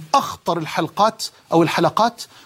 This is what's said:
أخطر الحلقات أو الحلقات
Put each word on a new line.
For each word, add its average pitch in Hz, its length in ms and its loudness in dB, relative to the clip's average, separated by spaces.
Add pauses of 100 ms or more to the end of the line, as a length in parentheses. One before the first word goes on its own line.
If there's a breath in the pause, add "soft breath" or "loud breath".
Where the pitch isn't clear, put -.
(140)
أخطر - 440 -2
الحلقات 185 680 -2 (280 soft breath)
أو 170 120 6
الحلقات 180 600 0 (220 loud breath)